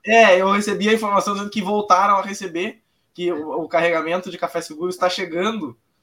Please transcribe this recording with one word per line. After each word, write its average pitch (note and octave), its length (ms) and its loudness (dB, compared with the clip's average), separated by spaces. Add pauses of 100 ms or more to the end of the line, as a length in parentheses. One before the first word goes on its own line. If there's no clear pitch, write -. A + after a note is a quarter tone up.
é, G#3 340 6
eu F#3+ 120 2
recebi G3+ 360 0
a A3 60 4
informação G3+ 400 0
dizendo G3+ 160 -8
que G#3+ 120 -4
voltaram G#3 540 2
a C#4 60 0
receber, G3 580 -8 (340)
que F3 180 -4
o, D#3+ 300 -6
o D3+ 60 -8
carregamento E3+ 600 -2
de F3 80 -12
Café E3+ 240 -6
Seguro D#3 260 -8
está F3+ 220 -2
chegando, F3+ 680 -6 (260)